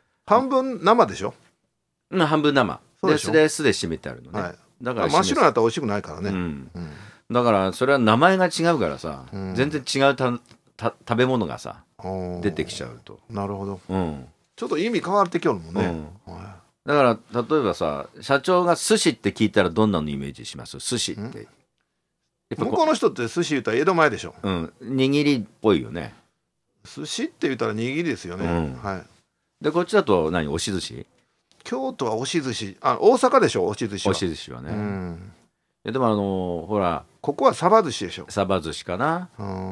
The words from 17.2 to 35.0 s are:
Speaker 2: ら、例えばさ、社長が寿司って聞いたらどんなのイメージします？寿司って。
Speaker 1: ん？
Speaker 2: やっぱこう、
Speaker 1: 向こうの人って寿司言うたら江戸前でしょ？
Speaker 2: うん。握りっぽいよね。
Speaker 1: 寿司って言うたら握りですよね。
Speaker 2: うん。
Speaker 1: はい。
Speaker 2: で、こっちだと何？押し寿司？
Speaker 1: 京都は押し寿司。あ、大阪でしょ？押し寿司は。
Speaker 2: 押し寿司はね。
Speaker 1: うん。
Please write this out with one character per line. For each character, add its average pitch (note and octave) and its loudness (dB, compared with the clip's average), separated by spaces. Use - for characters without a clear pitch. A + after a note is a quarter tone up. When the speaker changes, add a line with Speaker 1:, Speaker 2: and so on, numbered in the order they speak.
Speaker 2:
ら、 A#2+ 0
例 C#3 0
え C#3 2
ば F#2 2
さ、 D2 -4
社 C#3 2
長 F3+ 2
が F3 4
寿 - 2
司 E3+ 2
っ B2 0
て - -2
聞 A2 2
い G2 0
た G2+ 4
ら F2+ 0
ど A2 2
ん G#2 2
な E2+ 0
の D2+ -4
イ C#2+ -6
メ C#2 -8
ー C#2+ -10
ジ - -18
し - -14
ま C#2 -14
す？ - -14
寿 A#2 -4
司 - -4
っ - -14
て。 G2+ -12
Speaker 1:
ん？ G#2 -10
Speaker 2:
や B2+ -12
っ - -20
ぱ - -
こ - -6
う、 - 0
Speaker 1:
向 - -2
こ E4+ 4
う - 4
の D#4 4
人 A#3 2
っ - -2
て A#2+ -4
寿 E3+ -2
司 D#3+ -6
言 C3 0
う - -2
た G#2+ 0
ら A#2 2
江 D3+ 2
戸 F#3 -4
前 D#3 4
で F#2+ -4
し - -10
ょ？ E2 -12
Speaker 2:
う G2+ -2
ん。 E2 -2
握 C3+ 2
り C#3+ 2
っ G#2 -4
ぽ G#2+ 4
い C2+ 0
よ A1 -12
ね。 D2+ -10
Speaker 1:
寿 - -12
司 - -6
っ - -2
て - -4
言 C3+ -2
う - -4
た A2+ -2
ら G#2+ -2
握 A#2+ -4
り F3 -2
で C#3+ -2
す - -12
よ F2 -10
ね。 F2+ -4
Speaker 2:
う - 0
ん。 D#2+ -2
Speaker 1:
は F#2+ -8
い。 - -16
Speaker 2:
で、 D3+ 0
こ E3+ 0
っ F3 0
ち G#3+ 0
だ F#3 4
と E2+ 4
何？ E2+ 0
押 D2+ -2
し - -4
寿 F#2 -2
司？ - -12
Speaker 1:
京 C4 -6
都 C#3 -4
は A2 0
押 A#2 -2
し E3 -2
寿 C3 -4
司。 G2 -8
あ、 C3 2
大 A3+ 8
阪 B3+ 4
で E3 6
し - -2
ょ？ F2+ 2
押 G2+ -2
し A2+ -4
寿 G2+ -6
司 - -2
は。 G2 4
Speaker 2:
押 F#2 -2
し F#2 0
寿 D2+ -6
司 - -14
は B1 -12
ね。 D2 -10
Speaker 1:
う - -6
ん。 F#2+ -8